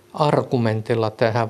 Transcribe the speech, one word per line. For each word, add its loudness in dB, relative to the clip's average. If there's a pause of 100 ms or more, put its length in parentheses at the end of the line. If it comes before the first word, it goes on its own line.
(140)
argumentilla 0
tähän, 0